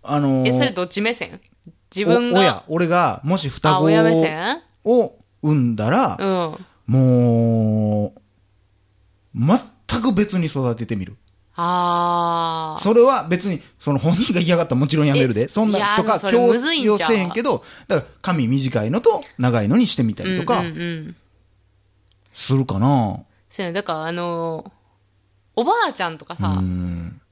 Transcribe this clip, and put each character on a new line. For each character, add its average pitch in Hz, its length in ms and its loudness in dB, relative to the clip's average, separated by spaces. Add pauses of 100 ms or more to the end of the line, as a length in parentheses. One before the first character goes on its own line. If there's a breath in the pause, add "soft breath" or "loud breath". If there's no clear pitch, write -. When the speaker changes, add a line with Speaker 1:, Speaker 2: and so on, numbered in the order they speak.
Speaker 1:
あ 147 180 -2
の 135 240 2
ー、 127 80 2
Speaker 2:
え、 127 40 2
そ 127 80 2
れ 262 80 -2
ど 180 120 -4
っ 175 40 -10
ち 202 120 -6
目 226 140 -2
線？ - 260 -12 (540)
自 196 120 -2
分 240 260 2
が。 180 60 4
Speaker 1:
お-、 - 20 6
親。 110 280 2
俺 170 200 0
が 165 360 0
も 175 140 0
し 156 100 -4
双 - 220 0
子 190 60 4
Speaker 2:
あ、 185 40 0
親 160 220 4
目 165 180 4
線？ 170 400 -2 (240)
Speaker 1:
を 233 300 2 (280)
産 151 120 2
ん 120 220 0
だ 107 120 -2
ら、 180 300 0
Speaker 2:
う 196 80 -4
ん。 185 400 -4 (200)
Speaker 1:
も 113 1300 2
う、 - 60 -20 (1120)
全 214 680 0
く 247 100 2
別 196 260 0
に 165 80 -2
育 131 300 -2
て 117 80 -8
て 110 120 -6
み 95 100 -6
る。 104 100 -18 (440)
Speaker 2:
あ 170 1200 -2
ー。 - 20 -10
Speaker 1:
そ 208 120 2
れ 233 80 8
は 247 260 4
別 180 220 -2
に、 165 100 -4 (180 loud breath)
そ 147 140 -2
の 139 60 2
本 165 160 2
人 208 180 -2
が 175 80 0
嫌 170 160 2
が 170 60 2
っ - 40 -2
た - 80 -2
ら 127 60 2
も 147 60 2
ち 139 100 -2
ろ 151 60 2
ん 151 40 4
や 156 80 2
め 147 120 4
る 120 80 -2
で。 104 80 0
Speaker 2:
え、 - 60 -2
Speaker 1:
そ 220 160 0
ん 214 80 2
な 208 240 0
と 220 80 0
か、 220 180 0
Speaker 2:
い - 20 -12
や、 196 60 0
で 233 80 4
も 240 80 4
そ 233 80 6
れ 240 40 0
む - 20 -2
ず 311 140 0
い 311 80 0
ん 214 140 2
ち 180 60 -2
ゃ 165 40 0
う？ - 40 0
Speaker 1:
強 226 40 4
要 208 40 2
せ 190 40 0
へ - 20 -2
ん 175 80 -4
け 240 100 -2
ど、 247 220 -2 (240 loud breath)
だ 160 120 0
か - 60 -14
ら - 60 -20 (100)
髪 151 260 0
短 127 360 0
い 110 60 -2
の 196 100 0
と 392 220 2 (160)
長 120 240 2
い 101 60 0
の 160 80 4
に 240 100 4
し - 100 -4
て 135 80 0
み 107 100 0
た - 100 -10
り 185 140 -2
と 180 80 -4
か、 226 140 0
Speaker 2:
う - 20 -4
ん 175 40 -4
う - 40 -6
ん - 20 -12
う 165 120 -8 (260)
ん。 170 60 -18 (1160)
Speaker 1:
す - 200 -6
る 135 120 2
か 98 140 -6
な。 120 400 0 (320)
Speaker 2:
そ - 140 -8
う - 20 -6
や、 170 60 -8
だ 196 100 -4
か 185 120 -6
ら 156 100 -8
あ 165 80 -6
の 170 560 -8
ー、 - 20 -20 (840)
お 233 80 -2
ば 339 80 2 (160)
あ - 40 -6
ち - 80 -12
ゃ 175 80 -2
ん 160 100 -10
と - 60 -20
か - 120 -16
さ、 95 240 -2
Speaker 1:
う - 20 -2
ん。 87 580 -6 (120)